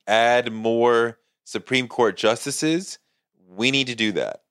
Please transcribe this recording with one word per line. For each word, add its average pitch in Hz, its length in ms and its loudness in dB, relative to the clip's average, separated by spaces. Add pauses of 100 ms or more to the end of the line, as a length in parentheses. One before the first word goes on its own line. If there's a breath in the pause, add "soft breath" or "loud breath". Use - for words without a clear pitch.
add 120 460 2
more 117 640 2 (260)
Supreme 123 440 -4
Court 110 280 0
justices, 156 800 -2 (500)
we 107 220 0
need 135 180 0
to 120 80 -6
do 110 160 0
that. 65 380 -4